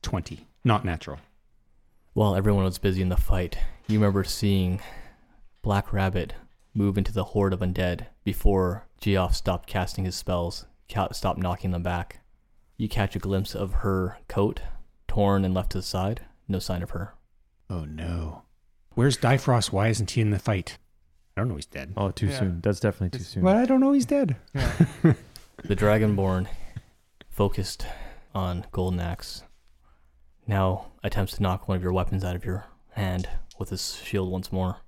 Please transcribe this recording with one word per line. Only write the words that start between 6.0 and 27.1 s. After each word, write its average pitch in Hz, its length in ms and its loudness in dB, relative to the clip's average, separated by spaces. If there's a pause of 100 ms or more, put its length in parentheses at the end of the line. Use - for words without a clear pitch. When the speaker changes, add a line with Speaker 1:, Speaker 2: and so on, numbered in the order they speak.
Speaker 2:
move 101 240 2
into 98 140 0
the 110 120 0
horde 98 280 0
of 92 80 -4
undead 90 460 -2 (180)
before 95 640 2 (140)
Geoff 95 360 2
stopped - 320 -2
casting 95 360 -4
his 92 120 -6
spells, 87 500 -4 (220)
ca-, 98 240 -2
stopped 87 260 -2
knocking 90 320 -2
them 87 140 -2
back. 87 360 -4 (560)
You 110 120 -2
catch 101 260 0
a 95 60 -4
glimpse 98 340 -2
of 98 200 -4
her 95 440 0 (100)
coat, - 320 0 (480)
torn 98 360 4
and 92 100 2
left 92 180 0
to 95 60 -2
the 90 40 -4
side. 98 400 -4 (260)
No 95 100 0
sign 87 240 -4
of 87 80 -8
her. 95 240 -6 (560)
Speaker 1:
Oh 85 140 -6
no. 80 580 -6 (520)
Where's 127 240 4
Difrost? 123 540 2
Why 101 160 2
isn't 110 240 0
he 120 100 0
in 107 80 4
the 101 80 2
fight? 98 400 -2 (580)
I 95 60 -2
don't 123 60 0
know 90 80 -4
he's 71 100 -10
dead. 76 320 -12
Speaker 3:
Oh, 98 120 0
too 95 180 0
Speaker 4:
Yeah. 135 100 -2
Speaker 3:
soon. 90 240 0
That's 101 180 0
definitely 98 380 -2
too - 40 -8
Speaker 4:
It's - 100 -12
Speaker 3:
soon. 180 100 0
Speaker 1:
But 185 140 6
I 247 100 4
don't 262 140 4
know 269 120 6
he's 277 140 4
dead. 262 300 2 (180)
Speaker 4:
Yeah. - 180 0 (300)
Speaker 1:
<laughs> 165 100 8 (520)
Speaker 2:
The 104 100 0
Dragonborn, 101 720 4 (840)